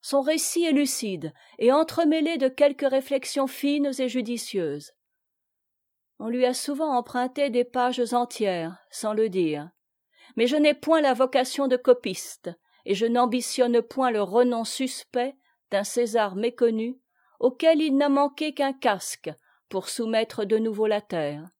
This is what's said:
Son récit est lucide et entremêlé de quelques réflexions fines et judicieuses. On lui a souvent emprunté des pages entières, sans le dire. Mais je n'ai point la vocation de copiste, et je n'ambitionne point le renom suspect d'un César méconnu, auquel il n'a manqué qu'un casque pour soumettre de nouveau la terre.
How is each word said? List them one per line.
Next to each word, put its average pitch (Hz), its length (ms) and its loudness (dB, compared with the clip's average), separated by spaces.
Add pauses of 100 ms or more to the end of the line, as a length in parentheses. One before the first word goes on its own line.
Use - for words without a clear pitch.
Son 277 220 0
récit 320 420 0
est 320 80 2
lucide 208 600 -2 (260)
et 240 140 4
entremêlé 320 640 2
de 262 100 2
quelques 285 400 2
réflexions 269 580 -2
fines 285 520 -2
et 262 100 0
judicieuses. 208 840 -4 (1300)
On 214 100 -8
lui 247 160 2
a 254 100 2
souvent 285 420 -2
emprunté 254 540 -2
des 240 140 2
pages 247 480 -2
entières, 190 680 -2 (120)
sans 214 220 -6
le 220 160 2
dire. 165 420 -2 (680)
Mais 240 100 4
je 262 100 2
n'ai 294 180 4
point 311 260 2
la 277 140 2
vocation 262 540 0
de 254 80 2
copiste, 247 720 0 (340)
et 202 100 -2
je 202 120 -2
n'ambitionne 240 760 2
point 254 280 -2
le 214 120 0
renom 226 420 2
suspect 262 720 -6 (340)
d'un 202 140 0
César 214 520 0
méconnu, 226 640 0 (400)
auquel 311 420 4
il 285 140 2
n'a 285 120 4
manqué 285 460 0
qu'un 277 180 -2
casque - 580 -4 (380)
pour - 200 -6
soumettre 226 560 -2
de 220 140 0
nouveau 220 280 0
la 214 140 0
terre. 156 480 -6 (120)